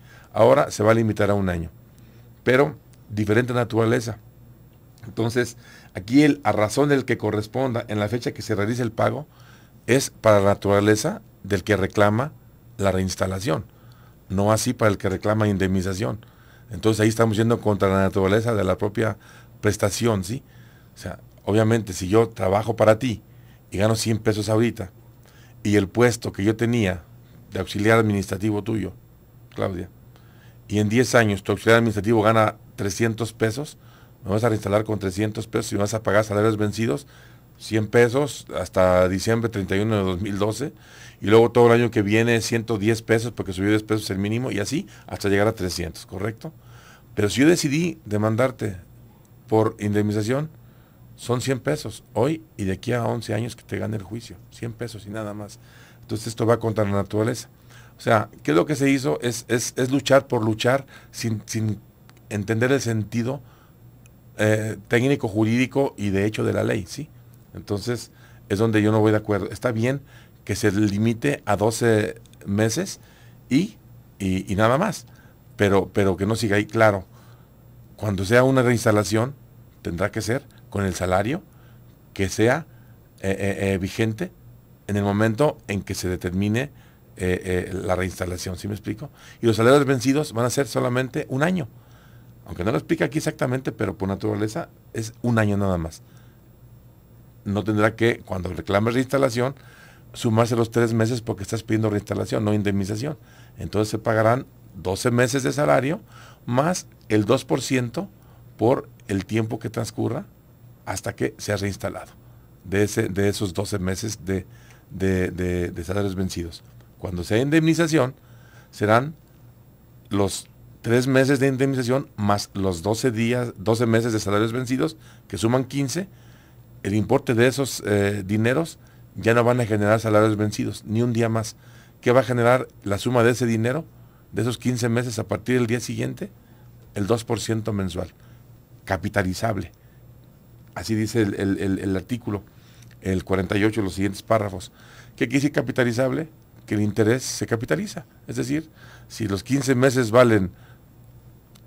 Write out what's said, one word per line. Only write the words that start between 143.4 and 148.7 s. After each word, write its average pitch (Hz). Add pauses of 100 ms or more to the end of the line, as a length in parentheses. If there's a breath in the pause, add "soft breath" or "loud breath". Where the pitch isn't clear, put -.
y 98
ocho, 110
los 90
siguientes 98
párrafos. 101 (440 loud breath)
¿Qué 131
quiere 127
decir 147
capitalizable? 127 (380)
Que -
el 104
interés 107
se -
capitaliza. 156 (220)
Es 113
decir, 135 (380 loud breath)